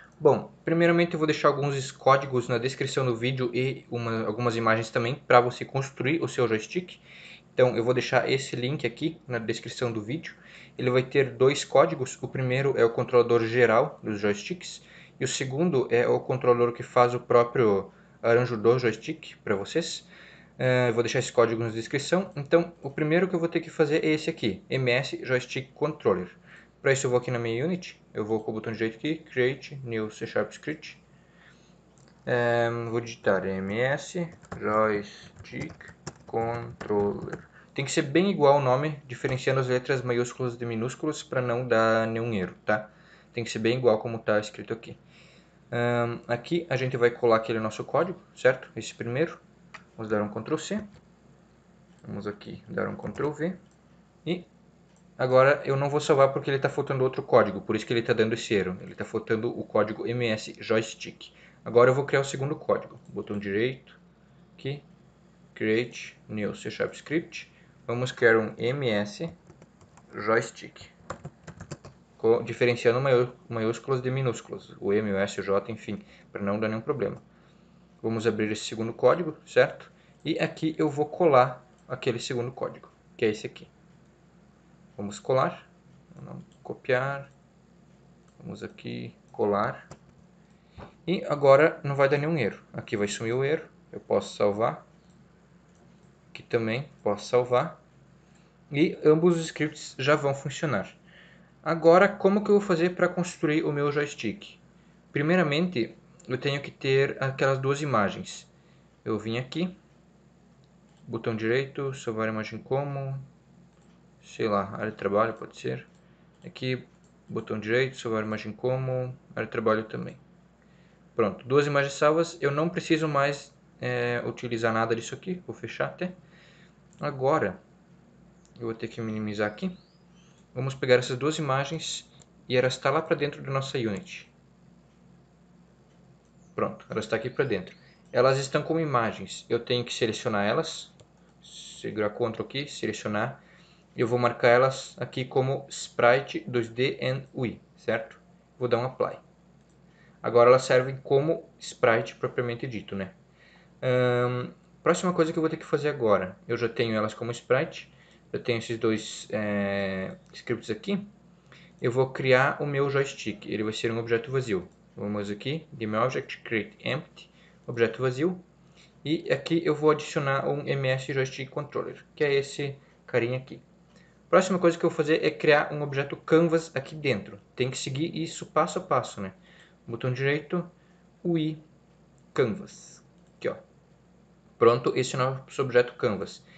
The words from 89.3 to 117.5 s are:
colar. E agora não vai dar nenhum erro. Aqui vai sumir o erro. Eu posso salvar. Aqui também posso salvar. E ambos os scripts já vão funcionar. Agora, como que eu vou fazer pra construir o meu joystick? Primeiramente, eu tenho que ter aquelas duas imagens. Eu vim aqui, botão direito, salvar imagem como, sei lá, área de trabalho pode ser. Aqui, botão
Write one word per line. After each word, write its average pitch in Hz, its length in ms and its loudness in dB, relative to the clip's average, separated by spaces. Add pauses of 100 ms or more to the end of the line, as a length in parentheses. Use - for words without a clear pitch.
colar. 104 580 0 (1160)
E 143 180 -2
agora 143 600 6
não 143 100 -2
vai 139 140 4
dar 143 100 4
nenhum 156 180 0
erro. 113 240 -2 (120)
Aqui - 240 -8
vai 101 100 0
sumir 113 260 -4
o 131 120 -2
erro. 160 220 -2 (260)
Eu 107 80 -12
posso - 360 -2
salvar. 107 480 0 (1500)
Aqui - 120 -20
também 117 460 -2 (140)
posso 104 240 -2
salvar. 123 560 0 (880)
E 147 340 2
ambos 165 340 6
os 160 80 -4
scripts - 520 -8
já 139 160 4
vão 139 200 0
funcionar. 135 520 -4 (800)
Agora, 165 440 8
como 202 360 2
que 208 60 0
eu 202 80 8
vou 202 60 2
fazer 180 300 2
pra 175 140 2
construir 165 560 0
o 151 80 0
meu 143 180 0
joystick? 143 720 -6 (500)
Primeiramente, 156 840 0 (320)
eu 127 80 -2
tenho 139 240 -2
que 127 120 -12
ter 135 500 2
aquelas 135 360 0
duas 139 220 0
imagens. 107 720 -2 (540)
Eu 110 120 -2
vim 113 220 -4
aqui, 160 380 -6 (1300)
botão 113 300 -6
direito, 135 580 -2
salvar 110 340 -4
imagem 110 300 -8
como, 139 580 -6 (1040)
sei - 280 -6
lá, 101 260 0
área 110 160 -6
de 107 60 -14
trabalho 107 380 0
pode - 220 -16
ser. 127 300 -8 (580)
Aqui, 127 400 -6 (440)
botão 113 320 -6